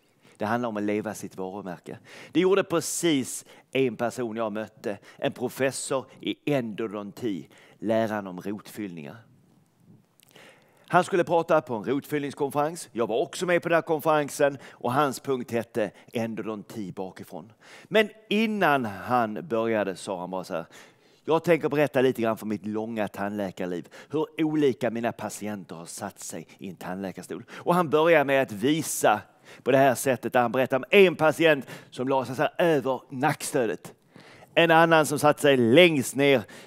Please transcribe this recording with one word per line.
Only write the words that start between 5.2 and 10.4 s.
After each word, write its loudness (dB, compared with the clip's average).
professor -4
i -4
endodonti, -6
läran -2
om -10
rotfyllningar. -12